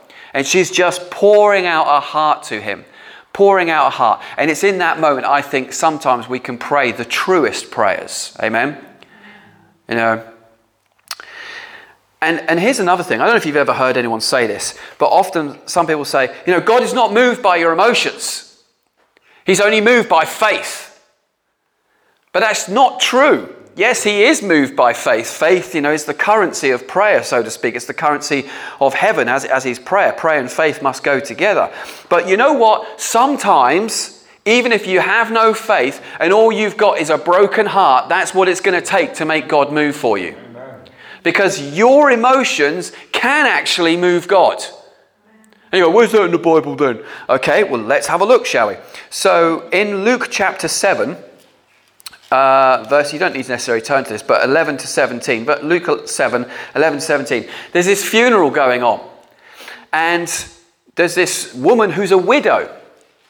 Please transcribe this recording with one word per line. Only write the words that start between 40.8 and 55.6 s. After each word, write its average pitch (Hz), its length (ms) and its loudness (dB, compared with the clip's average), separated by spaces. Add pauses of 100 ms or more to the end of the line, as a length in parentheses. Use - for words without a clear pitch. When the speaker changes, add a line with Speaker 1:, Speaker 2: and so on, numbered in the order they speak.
Speaker 1:
Because 165 500 0
your 262 380 4
emotions 226 800 0 (200)
can 277 340 0
actually 170 500 0
move 175 320 0
God. 170 340 2 (1120)
And 185 80 2
you 175 60 4
go, 160 40 4
"Where's 214 240 4
that 208 100 6
in 175 80 0
the 170 60 2
Bible 151 380 2
then?" 131 260 0 (280)
Okay, 147 340 2
well, 123 180 -4
let's 135 260 0
have 170 140 0
a 202 40 0
look, 240 200 4
shall 117 240 0
we? 95 60 -6 (340)
So 170 640 0
in 196 340 -2
Luke 247 260 0
chapter 170 380 -4
seven, 175 480 -2 (1120)
uh, 131 580 4
verse, 147 240 0
you 147 60 -6
don't 165 160 -2
need 131 100 -8
to 127 60 -8
necessarily 120 320 -2
turn 135 200 0
to - 60 -14
this, 107 140 -8
but - 200 2
eleven 147 340 0
to - 100 -12
seventeen, 123 580 -2
but 143 180 -2